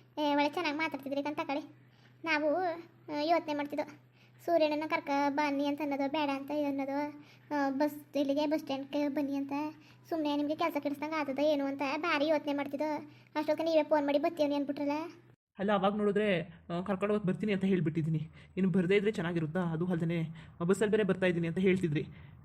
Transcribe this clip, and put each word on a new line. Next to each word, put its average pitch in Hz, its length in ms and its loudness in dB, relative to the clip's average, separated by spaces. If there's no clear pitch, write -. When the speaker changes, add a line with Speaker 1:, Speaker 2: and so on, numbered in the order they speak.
Speaker 1:
ಏ, 294 140 2
ಒಳ್ಳೆ 294 140 4
ಚೆನ್ನಾಗ್ 302 280 -2
ಮಾತಾಡ್ತಿದ್ರಿ 285 460 -4
ಕಂತ 294 240 -6
ಕಡೆ. 277 120 -2
ನಾವು, 302 320 2
ಆ, 294 100 -2
ಯೋಚ್ನೆ 330 320 2
ಮಾಡ್ತಿದ್ದೋ, 294 300 -4
ಸೂರ್ಯಣ್ಣನ 311 420 4
ಕರ್ಕ 311 220 -2
ಬನ್ನಿ 285 360 2
ಅಂತ 285 160 0
ಅನ್ನೋದು, 277 300 0
ಬೇಡ 302 180 0
ಅಂತ 277 220 -4
ಅನ್ನೋದು, 277 400 -2
ಆ, 277 140 2
ಬಸ್ 294 480 -2
ಇಲ್ಲಿಗೆ 285 300 2
ಬಸ್ 311 140 0
ಸ್ಟ್ಯಾಂಡ್‌ಗೆ 277 460 -2
ಬನ್ನಿ 285 280 -2
ಅಂತ. 277 160 -4
ಸುಮ್ನೆ 302 260 0
ನಿಮ್ಗೆ 294 200 0
ಕೆಲ್ಸ 330 240 0
ಕೆಡಿಸ್ದಂಗ್ 294 340 -4
ಆತದ 285 260 -2
ಏನು 285 260 4
ಅಂತ 277 160 -2
ಭಾರಿ 311 300 2
ಯೋಚ್ನೆ 294 260 2
ಮಾಡ್ತಿದ್ದೋ. 285 420 -4
ಅಷ್ಟೊತ್ತಿಗೆ 302 340 0
ನೀವೇ 311 140 6
ಫೋನ್ 302 220 2
ಮಾಡಿ 285 140 2
ಬರ್ತೀವಿ 294 360 0
ಅಂದ್ಬಿಟ್ರಲ್ಲ. 285 360 -2
Speaker 2:
ಅಲ್ಲ, 202 120 0
ಅವಾಗ 202 240 2
ನೋಡಿದ್ರೆ, 208 460 2
ಆ, - 400 -8
ಕರ್ಕೊಂಡು 202 320 0
ಹೋಗಕ್ 208 140 0
ಬರ್ತೀನಿ 190 260 0
ಅಂತ 196 120 0
ಹೇಳ್ಬಿಟ್ಟಿದ್ದೀನಿ. 160 640 0
ಇನ್ನು 185 140 4
ಬರ್ದೇ 185 240 4
ಇದ್ರೆ 202 160 2
ಚೆನ್ನಾಗಿರುತ್ತಾ? 170 480 -2
ಅದು 170 280 -2
ಅಲ್ದೇನೆ, 170 360 0
ಆ, - 20 -4
ಬಸ್ಸಲ್ಲಿ 202 280 2
ಬೇರೆ 214 120 4
ಬರ್ತಾ 185 220 2
ಇದ್ದೀನಿ 170 220 0
ಅಂತ 170 100 -4
ಹೇಳ್ತಿದ್ರಿ. 180 480 2